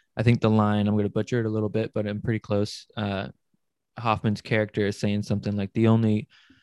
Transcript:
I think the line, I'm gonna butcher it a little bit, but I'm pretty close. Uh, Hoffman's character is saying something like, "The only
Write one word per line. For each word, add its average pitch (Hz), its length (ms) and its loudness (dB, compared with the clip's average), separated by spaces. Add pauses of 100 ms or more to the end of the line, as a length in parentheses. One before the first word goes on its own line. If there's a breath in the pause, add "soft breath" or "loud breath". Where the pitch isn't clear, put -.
(180 soft breath)
I 117 60 0
think 120 180 4
the 113 80 4
line, 104 380 4
I'm 104 100 2
gonna 101 120 0
butcher 110 300 -2
it 113 80 -2
a - 20 -4
little 107 200 -2
bit, 110 240 -4
but 107 140 -2
I'm 104 140 -6
pretty 110 180 -2
close. - 480 -4 (100)
Uh, 101 320 -4 (680)
Hoffman's 110 420 -2
character 107 460 0
is 104 120 -4
saying 104 240 -2
something 104 320 -4
like, 101 180 -6
"The 110 140 4
only 113 400 4 (360 soft breath)